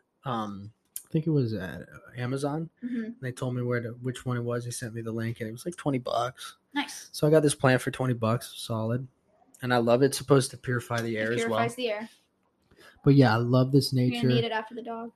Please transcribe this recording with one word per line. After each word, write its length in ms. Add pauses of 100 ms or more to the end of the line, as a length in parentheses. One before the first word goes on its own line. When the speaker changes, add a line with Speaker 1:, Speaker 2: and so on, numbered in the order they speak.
(240)
Speaker 1:
Um, 480 (260)
I 140
think 160
it 20
was 240
at 280 (360)
Amazon. 500 (160)
Speaker 2:
Mm-hmm. 260 (120)
Speaker 1:
They 80
told 240
me 80
where 200
to, 80 (120)
which 240
one 100
it 60
was. 220
They 80
sent 220
me 60
the 120
link, 260
and 100
it 40
was, 120
like, 120
twenty 220
bucks. 580 (180)
Speaker 2:
Nice. 380
Speaker 1:
So 120
I 60
got 140
this 100
plant 280
for 100
twenty 220
bucks, 420
solid, 500 (560)
and 100
I 40
love 260
it. 40
It's 120
supposed 320
to 60
purify 440
the 180
Speaker 2:
It 20
Speaker 1:
air 140
as 80
well. 80
Speaker 2:
purifies 260
the 140
air. 180 (960)
Speaker 1:
But 100
yeah, 180
I 40
love 340
this 220
Speaker 2:
You're 180
Speaker 1:
nature. 120
Speaker 2:
gonna 120
need 100
it 60
after 240
the 80
dog. 340